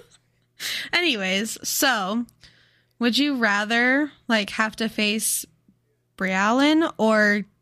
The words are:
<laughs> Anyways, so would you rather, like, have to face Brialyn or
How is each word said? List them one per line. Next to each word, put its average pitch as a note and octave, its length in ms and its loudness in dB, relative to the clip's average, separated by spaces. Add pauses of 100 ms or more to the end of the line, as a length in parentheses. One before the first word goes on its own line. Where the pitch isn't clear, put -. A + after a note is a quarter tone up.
(240)
<laughs> - 680 -12
Anyways, A3 640 -2 (100)
so A#3 580 0 (720)
would A#3 180 0
you C#4 200 0
rather, A#3 720 0 (160)
like, G#3+ 240 0
have A3 260 -2
to A3+ 120 -2
face G#3+ 560 -2 (720)
Brialyn B3 800 2
or G#3+ 480 2 (160)